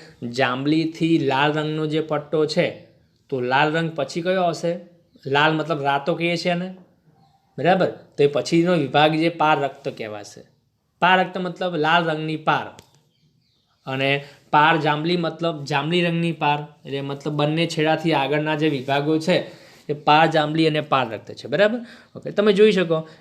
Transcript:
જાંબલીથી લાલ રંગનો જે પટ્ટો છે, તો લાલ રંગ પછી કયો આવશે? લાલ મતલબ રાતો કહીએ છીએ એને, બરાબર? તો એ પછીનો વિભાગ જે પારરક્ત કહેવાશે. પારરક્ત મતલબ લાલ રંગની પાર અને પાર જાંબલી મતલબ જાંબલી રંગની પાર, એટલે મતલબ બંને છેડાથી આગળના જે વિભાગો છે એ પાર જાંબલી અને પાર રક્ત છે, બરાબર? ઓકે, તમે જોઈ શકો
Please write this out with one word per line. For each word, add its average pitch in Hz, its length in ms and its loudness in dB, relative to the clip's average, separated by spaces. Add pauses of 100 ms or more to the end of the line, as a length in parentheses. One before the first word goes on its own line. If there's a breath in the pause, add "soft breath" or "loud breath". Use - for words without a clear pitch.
(300 loud breath)
જાંબલીથી 147 880 0
લાલ 139 360 2
રંગનો 156 320 -4
જે 151 160 -2
પટ્ટો 151 440 -2
છે, 147 240 -2 (600)
તો 131 100 -4
લાલ 135 340 2
રંગ 165 220 -2
પછી 147 260 -6
કયો 185 200 -2
આવશે? 170 380 -2 (480)
લાલ 147 260 2
મતલબ 156 280 -4
રાતો 143 340 -2
કહીએ 170 220 -2
છીએ 175 140 -4
એને, 180 240 -6 (840)
બરાબર? 175 280 2
તો - 380 -4
એ 143 40 4
પછીનો 170 460 2
વિભાગ 151 420 2
જે 160 140 0
પારરક્ત 151 600 0
કહેવાશે. 107 520 -12 (580)
પારરક્ત 185 380 2
મતલબ 180 380 -6
લાલ 160 300 2
રંગની 156 320 -4
પાર 139 480 -4 (1000)
અને 135 380 -2 (280 loud breath)
પાર 156 260 6
જાંબલી 156 400 0
મતલબ 160 460 -4
જાંબલી 151 380 0
રંગની 170 300 0
પાર, 147 360 -2 (180)
એટલે 139 160 -6
મતલબ 139 320 -6
બંને 151 340 0
છેડાથી 160 460 0
આગળના 151 420 0
જે 151 140 0
વિભાગો 143 480 0
છે 156 260 0 (460 loud breath)
એ 151 40 -4
પાર 151 340 4
જાંબલી 156 400 2
અને 151 140 0
પાર 131 300 -2
રક્ત 104 200 -12
છે, - 160 -14
બરાબર? 208 320 2 (360 loud breath)
ઓકે, - 160 -12
તમે 208 220 2
જોઈ 208 180 6
શકો 165 360 0 (140 loud breath)